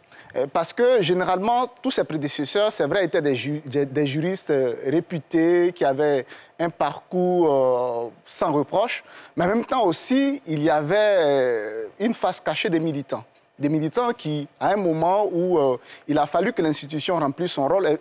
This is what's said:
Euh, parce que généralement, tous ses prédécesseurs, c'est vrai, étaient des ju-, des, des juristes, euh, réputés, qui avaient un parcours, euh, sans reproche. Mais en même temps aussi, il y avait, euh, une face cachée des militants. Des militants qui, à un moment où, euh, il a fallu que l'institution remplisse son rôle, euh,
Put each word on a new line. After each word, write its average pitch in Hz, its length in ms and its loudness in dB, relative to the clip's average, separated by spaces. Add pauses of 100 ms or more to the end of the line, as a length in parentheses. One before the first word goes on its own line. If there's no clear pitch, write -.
(380)
Euh, 135 140 0
parce 170 200 -2
que 240 300 4
généralement, 185 680 0 (120)
tous 262 100 -4
ses 185 140 -2
prédécesseurs, 156 640 -2
c'est 160 140 -2
vrai, 180 180 0
étaient 170 180 0
des 143 140 0
ju-, 147 300 -6
des, 143 200 -2
des 139 220 -2
juristes, 160 420 -4
euh, 131 260 0 (100)
réputés, 170 880 0
qui 170 100 -4
avaient 139 420 2 (320)
un 175 120 -2
parcours, 175 840 0
euh, 123 580 0 (160)
sans 175 280 -2
reproche. 175 500 -2 (320)
Mais 165 80 0
en 175 60 2
même 226 160 0
temps 254 180 0
aussi, 277 640 0
il 156 160 -2
y 160 60 4
avait, 151 280 2
euh, 127 880 2 (120)
une 226 140 0
face 185 260 -2
cachée 160 300 -4
des 165 100 2
militants. 139 460 -4 (340)
Des 143 100 0
militants 160 440 0
qui, 151 340 -6 (120)
à 151 140 2
un - 20 2
moment 180 560 0
où, 175 280 0
euh, 131 180 2 (300)
il 147 100 0
a 147 80 2
fallu 190 280 0
que - 100 -2
l'institution 151 560 -2
remplisse 160 320 -2
son 135 160 -2
rôle, 180 180 2
euh, 151 160 2